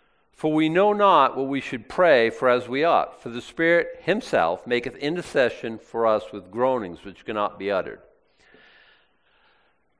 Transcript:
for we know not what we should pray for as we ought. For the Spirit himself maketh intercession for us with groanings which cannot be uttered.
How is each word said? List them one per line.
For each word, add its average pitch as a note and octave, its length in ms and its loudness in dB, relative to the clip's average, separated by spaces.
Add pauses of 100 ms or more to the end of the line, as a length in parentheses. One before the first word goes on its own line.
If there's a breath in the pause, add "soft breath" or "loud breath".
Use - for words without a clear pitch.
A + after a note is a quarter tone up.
(320)
for D#3 220 -2
we D#3 160 2
know G3 240 2
not F#3 420 4
what C3+ 120 -2
we C3+ 140 -4
should - 280 -10
pray C#3 400 4
for B2+ 200 0
as B2 180 2
we C3 160 -4
ought. C#3+ 380 0
For - 80 -14
the A#2+ 120 -10
Spirit E3+ 640 0
himself A2+ 640 -2
maketh B2 300 -4
intercession C3+ 840 -4
for A#2 260 -4
us G#2+ 260 0
with F#2 200 -14
groanings A2+ 520 -4
which G2 220 -18
cannot G#2+ 320 -4
be G2 140 -4
uttered. - 300 -4 (2000 soft breath)